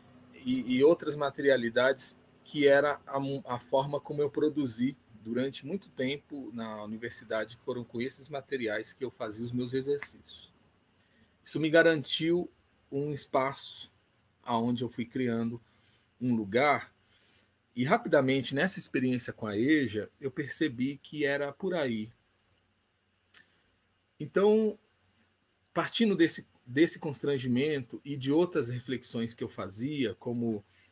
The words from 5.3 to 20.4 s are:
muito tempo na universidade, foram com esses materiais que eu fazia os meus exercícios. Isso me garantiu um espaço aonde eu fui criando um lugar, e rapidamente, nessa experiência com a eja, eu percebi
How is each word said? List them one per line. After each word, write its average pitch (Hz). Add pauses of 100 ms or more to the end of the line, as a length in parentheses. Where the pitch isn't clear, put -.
muito 185
tempo 135
na 110
universidade, 110
foram 123
com 117
esses 131
materiais 120
que -
eu 120
fazia 110
os 120
meus 123
exercícios. - (880)
Isso -
me 156
garantiu 165 (420)
um 143
espaço - (520)
aonde 120
eu 113
fui 117
criando 117 (600)
um 123
lugar, 113 (840)
e 123
rapidamente, 143
nessa 185
experiência 127
com -
a 104
eja, 117 (120)
eu 139
percebi 139